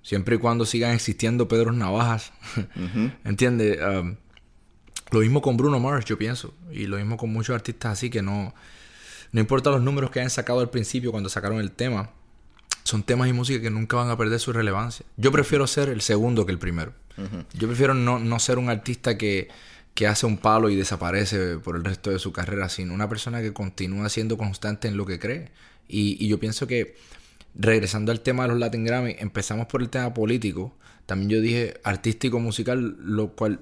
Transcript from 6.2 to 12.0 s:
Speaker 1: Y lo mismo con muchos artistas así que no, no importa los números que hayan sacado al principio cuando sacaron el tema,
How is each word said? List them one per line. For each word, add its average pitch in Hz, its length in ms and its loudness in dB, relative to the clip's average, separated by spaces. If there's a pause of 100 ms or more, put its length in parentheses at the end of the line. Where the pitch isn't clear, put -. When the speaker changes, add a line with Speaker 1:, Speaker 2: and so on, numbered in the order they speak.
Speaker 1:
Y 104 140 -6
lo 98 100 -4
mismo 107 220 -2
con 113 120 -4
muchos 113 240 -2
artistas 113 380 -4
así 123 160 -4
que 113 140 -2
no, 98 320 -4 (760)
no 113 80 4
importa 131 300 4
los 131 120 4
números 135 280 0
que 127 100 -2
hayan 123 100 -2
sacado 123 300 0
al 123 100 0
principio 120 400 -2
cuando 101 180 -2
sacaron 101 320 -2
el 98 120 -4
tema, 113 380 -2 (720)